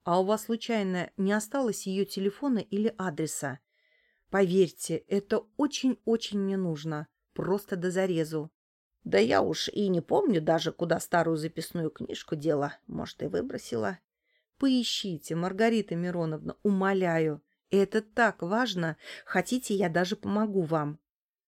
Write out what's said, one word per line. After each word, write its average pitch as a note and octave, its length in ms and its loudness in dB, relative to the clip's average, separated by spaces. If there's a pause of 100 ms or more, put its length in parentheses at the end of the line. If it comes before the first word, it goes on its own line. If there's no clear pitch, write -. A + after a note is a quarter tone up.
а F3 160 2
у F#3 60 4
вас G#3+ 200 0
случайно G#3 720 -2
не G3 160 2
осталось G#3+ 540 -2
её F#3+ 180 0
телефона G3+ 540 -2
или G#3 380 -2
адреса? D#3 640 -4 (720)
Поверьте, F#3+ 640 2
это G3+ 500 -2 (120)
очень-очень A#3 840 0
мне G3 180 0
нужно. D#3 500 -4 (260)
Просто G3 420 -2
до F3+ 160 -2
зарезу». E3 600 0 (520)
«Да F#3+ 140 2
я G3+ 240 6
уж - 280 -2
и G3+ 180 0
не F3 140 2
помню A#3+ 400 2
даже, E3 300 2
куда E3 280 0
старую E3 380 0
записную D#3+ 520 -4
книжку - 460 -8
дела. D3 420 0 (100)
Может, - 360 -8
и - 40 -2
выбросила». G#3+ 720 -4 (580)
«Поищите, A#3 800 0
Маргарита F#3+ 600 2
Мироновна, E3 680 -4
умоляю. F#3 800 2 (300)
Это G3 300 2
так A3 400 0
важно. F3+ 560 -2 (280)
Хотите, G#3+ 480 -2
я F#3+ 160 2
даже F3+ 260 0
помогу G3+ 460 0
вам?» D3+ 380 -2 (480)